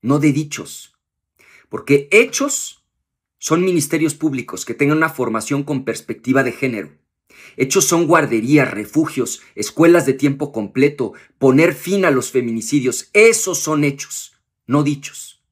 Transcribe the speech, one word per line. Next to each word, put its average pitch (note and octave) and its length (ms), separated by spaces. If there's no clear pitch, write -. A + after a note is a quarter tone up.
no C3+ 160
de D3+ 140
dichos. - 640
Porque C#3+ 420
hechos - 720
son D#3+ 260
ministerios D#3+ 520
públicos C3+ 500
que A#2 80
tengan D3 240
una D#3+ 120
formación A#2+ 540
con C#3+ 220
perspectiva - 560
de A#2 120
género. G#2+ 360
Hechos E3 300
son E3+ 220
guarderías, C#3 640
refugios, B2+ 720
escuelas E3+ 540
de C3+ 60
tiempo C#3+ 380
completo, B2 640
poner C#3+ 380
fin F#3+ 280
a E3+ 60
los B2+ 220
feminicidios. A#2+ 840
Esos G#3+ 460
son D3+ 240
hechos, - 500
no C#3+ 160
dichos. - 720